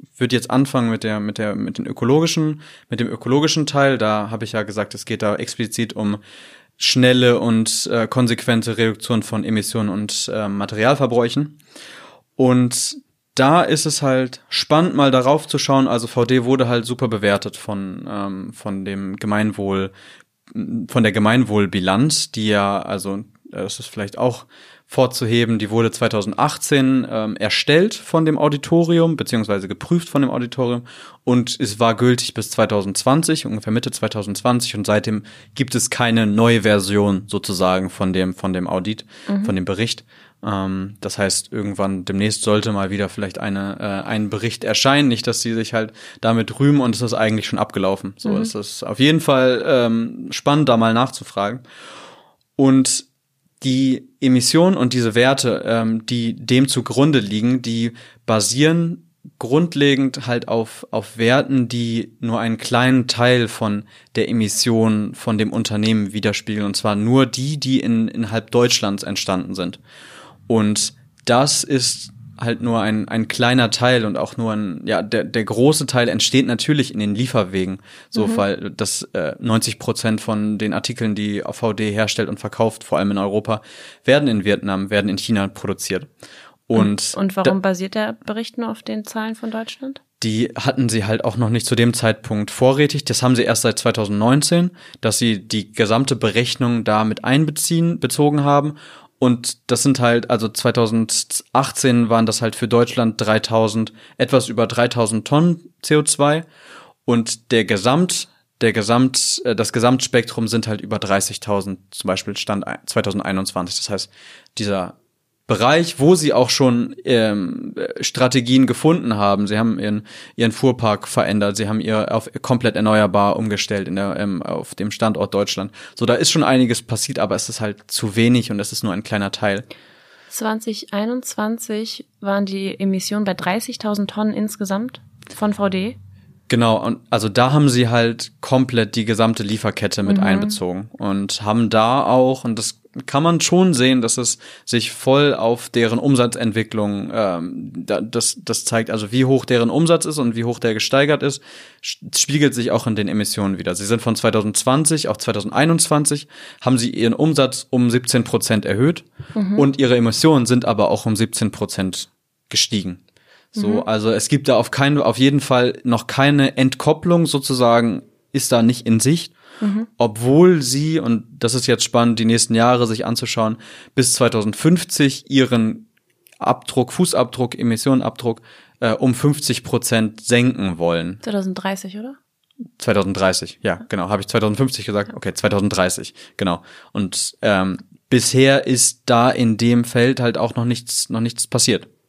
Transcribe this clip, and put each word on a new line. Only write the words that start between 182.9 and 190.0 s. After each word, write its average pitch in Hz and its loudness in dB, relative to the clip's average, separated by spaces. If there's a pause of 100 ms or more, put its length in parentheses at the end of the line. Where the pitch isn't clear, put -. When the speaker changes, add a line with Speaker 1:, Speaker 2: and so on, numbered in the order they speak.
Speaker 1:
ja, 90 -2
genau. 92 -4
Habe 101 0
ich - -10
zweitausendfünfzig 110 0
gesagt? 104 -4
Speaker 2:
Ja. - -14
Speaker 1:
Okay, 92 -6
zweitausenddreißig, 98 0 (240)
genau. 90 -2 (300)
Und, - -6
ähm, 95 0 (320)
bisher 131 4
ist - 0
da 120 4
in 113 2
dem 117 4
Feld 127 2